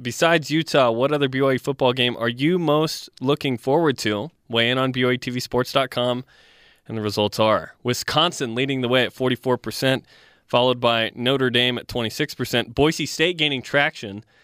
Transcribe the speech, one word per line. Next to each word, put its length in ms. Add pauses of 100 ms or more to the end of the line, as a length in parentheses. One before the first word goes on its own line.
Besides 500
Utah, 400
what 220
other 160
B 120
Y 120
U 80
football 320
game 240
are 120
you 300
most 500 (120)
looking 360
forward 420
to? 320 (180)
Weigh 200
in 100
on 120
B 140
Y 80
U 40
T 140
V 80
sports 320
dot 200
com, 340 (640)
and 100
the 40
results 360
are 460
Wisconsin 720
leading 240
the 80
way 160
at 80
forty-four 460
percent, 460 (400)
followed 360
by 340
Notre 360
Dame 280
at 80
twenty-six 480
percent, 400
Boise 320
State 300
gaining 260
traction 600 (200)